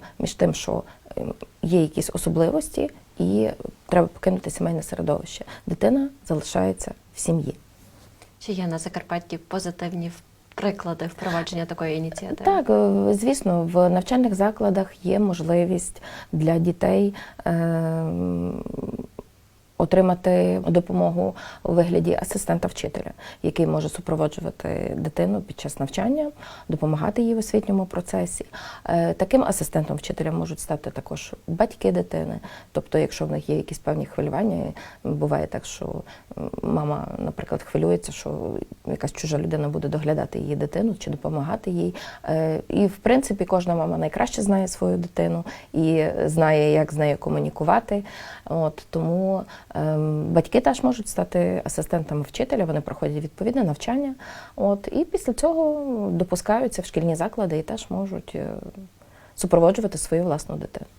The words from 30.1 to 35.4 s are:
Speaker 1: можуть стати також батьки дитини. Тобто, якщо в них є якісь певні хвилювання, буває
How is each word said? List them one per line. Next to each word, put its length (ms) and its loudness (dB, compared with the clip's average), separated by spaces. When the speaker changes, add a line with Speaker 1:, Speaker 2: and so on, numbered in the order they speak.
Speaker 1:
можуть 280 -4
стати 300 -6
також 440 -10
батьки 440 0
дитини. 480 -2
Тобто, 260 -2
якщо 280 0
в 60 -4
них 180 -4
є 60 2
якісь 220 -4
певні 280 -2
хвилювання, 680 -2
буває 440 0